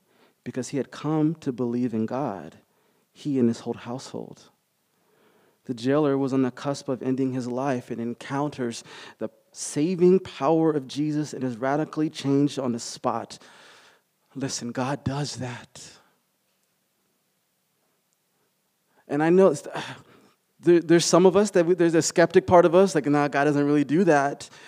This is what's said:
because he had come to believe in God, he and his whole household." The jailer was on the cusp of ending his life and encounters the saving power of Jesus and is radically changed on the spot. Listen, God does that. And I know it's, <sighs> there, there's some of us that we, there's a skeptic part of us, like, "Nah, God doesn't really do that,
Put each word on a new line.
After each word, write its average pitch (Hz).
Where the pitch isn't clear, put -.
because 123
he 143
had 123
come 156
to -
believe 120
in 110
God, 107
he 139
and 120
his 117
whole 120
household." -
The 135
jailer 139
was 135
on 131
the 123
cusp 139
of 123
ending 131
his 127
life 123
and 113
encounters 131
the 110
saving 180
power 160
of 135
Jesus 147
and 123
is 123
radically 151
changed 139
on 127
the 117
spot. -
Listen, 120
God 131
does 135
that. -
And 147
I 165
know 185
it's, 147
<sighs> -
there, 170
there's 165
some 180
of 180
us 208
that 175
we, 180
there's 170
a 160
skeptic 180
part 175
of 165
us, 190
like, 139
"Nah, 147
God 143
doesn't 143
really 147
do 147
that, 143